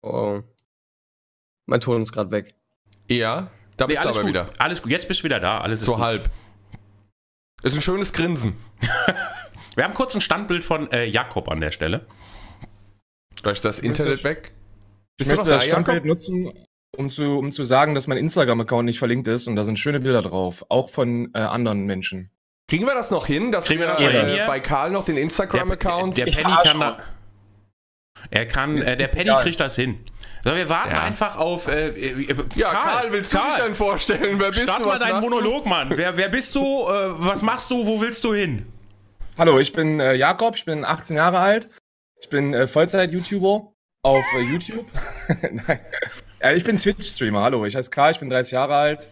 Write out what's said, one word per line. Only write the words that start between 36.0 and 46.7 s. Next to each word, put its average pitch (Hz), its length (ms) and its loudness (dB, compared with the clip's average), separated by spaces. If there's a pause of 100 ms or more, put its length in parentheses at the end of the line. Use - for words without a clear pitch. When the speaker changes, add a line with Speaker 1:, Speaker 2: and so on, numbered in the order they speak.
Speaker 3:
wer 190 120 0
bist 254 260 -2
du? 277 60 2
Äh, 202 560 0
was 185 240 0
machst 233 300 -2
du? 240 160 0
Wo 220 140 0
willst 226 220 -2
du 220 100 2
hin? 160 320 -2 (720)
Speaker 4:
Hallo, 160 220 8
ich 143 140 4
bin, 156 260 2
äh, 131 160 4
Jakob, 185 420 2
ich - 80 -10
bin 151 200 -4
achtzehn 160 300 -2
Jahre 175 240 4
alt. 208 300 4 (520)
Ich - 80 -20
bin, 143 240 2
äh, 127 140 4
Vollzeit-YouTuber 185 1040 2 (320)
auf, 135 220 6 (100)
äh, 127 60 0
YouTube. 175 440 -4 (420)
<laughs> - 0 - (240)
Nein. - 280 -2 (600)
Äh, 143 160 4
ich 175 100 2
bin 214 120 2